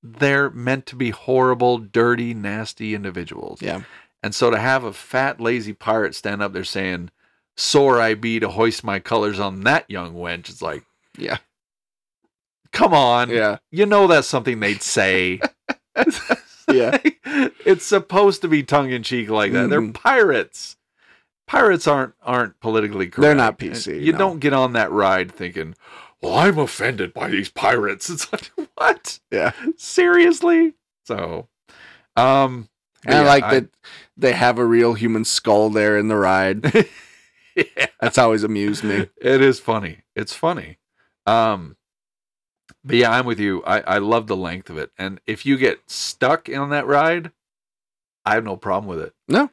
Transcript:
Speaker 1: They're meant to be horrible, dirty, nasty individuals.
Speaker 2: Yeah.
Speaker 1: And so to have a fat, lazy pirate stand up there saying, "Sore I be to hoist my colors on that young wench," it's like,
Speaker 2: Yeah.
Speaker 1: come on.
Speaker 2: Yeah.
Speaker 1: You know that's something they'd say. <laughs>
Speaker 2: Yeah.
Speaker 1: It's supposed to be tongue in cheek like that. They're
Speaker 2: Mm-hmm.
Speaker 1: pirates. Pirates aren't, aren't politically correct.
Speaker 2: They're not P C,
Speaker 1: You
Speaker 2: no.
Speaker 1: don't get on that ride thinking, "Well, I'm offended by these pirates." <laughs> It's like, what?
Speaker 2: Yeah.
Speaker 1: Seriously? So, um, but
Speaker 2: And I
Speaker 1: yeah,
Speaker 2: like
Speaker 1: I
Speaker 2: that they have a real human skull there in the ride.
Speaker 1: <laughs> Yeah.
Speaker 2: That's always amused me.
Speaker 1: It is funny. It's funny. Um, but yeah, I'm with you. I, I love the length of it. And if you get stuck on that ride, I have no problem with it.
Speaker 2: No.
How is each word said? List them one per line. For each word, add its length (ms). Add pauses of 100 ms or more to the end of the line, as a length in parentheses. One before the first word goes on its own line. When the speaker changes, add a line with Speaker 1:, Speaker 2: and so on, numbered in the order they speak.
Speaker 1:
They're 480
meant 360
to 100
be 140
horrible, 680
dirty, 560
nasty 600
individuals. 680
Speaker 2:
Yeah. 200 (400)
Speaker 1:
And 120
so 160
to 80
have 260
a 80
fat, 480
lazy 320
pirate 420
stand 280
up 100
there 120
saying, 460 (460)
"Sore 440
I 140
be 260
to 100
hoist 340
my 160
colors 400
on 220
that 280
young 240
wench," 340
it's 140
like, 220 (320)
Speaker 2:
Yeah. 220 (1300)
Speaker 1:
come 220
on. 360
Speaker 2:
Yeah. 280 (120)
Speaker 1:
You 160
know 200
that's 220
something 320
they'd 220
say. 580 (560)
<laughs> 140 (580)
Speaker 2:
Yeah. 300 (680)
Speaker 1:
It's 220
supposed 560
to 60
be 160
tongue 260
in 140
cheek 260
like 220
that. 180
They're 100
Speaker 2:
Mm-hmm. 120
Speaker 1:
pirates. 840 (720)
Pirates 400
aren't, 340
aren't 380
politically 480
correct. 160
Speaker 2:
They're 140
not 220
P 140
C, 280
Speaker 1:
You 120
Speaker 2:
no. 60
Speaker 1:
don't 220
get 120
on 200
that 180
ride 400
thinking, 460 (440)
"Well, 140
I'm 240
offended 560
by 140
these 200
pirates." 640
<laughs> 0
It's 220
like, 180 (240)
what? 460 (100)
Speaker 2:
Yeah. 220 (240)
Speaker 1:
Seriously? 1000 (300)
So, 420 (680)
um, 520 (360)
but 100
Speaker 2:
And 60
I 20
Speaker 1:
yeah, 60
Speaker 2:
like 160
Speaker 1:
I 160
Speaker 2:
that 80 (480)
they 160
have 260
a 80
real 280
human 300
skull 460
there 260
in 120
the 80
ride. 760
Speaker 1:
<laughs> 640
Yeah. 320 (160)
Speaker 2:
That's 160
always 260
amused 400
me. 320
Speaker 1:
It 240
is 200
funny. 420 (120)
It's 200
funny. 420 (500)
Um, 500 (1080)
but 120
yeah, 140
I'm 140
with 160
you. 240
I, 160
I 180
love 280
the 100
length 320
of 80
it. 220
And 280
if 200
you 100
get 240 (100)
stuck 600
on 180
that 180
ride, 460 (920)
I 80
have 100
no 140
problem 360
with 120
it. 80 (120)
Speaker 2:
No. 260